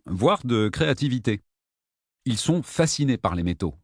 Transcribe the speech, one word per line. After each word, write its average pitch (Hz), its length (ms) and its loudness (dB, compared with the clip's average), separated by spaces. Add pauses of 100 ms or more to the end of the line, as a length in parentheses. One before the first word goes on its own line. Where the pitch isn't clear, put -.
voire 135 400 0
de 110 240 2
créativité. 127 720 -2 (840)
Ils 113 140 -2
sont 165 240 0
fascinés 147 560 0
par 87 160 0
les 87 80 -2
métaux, 85 420 -2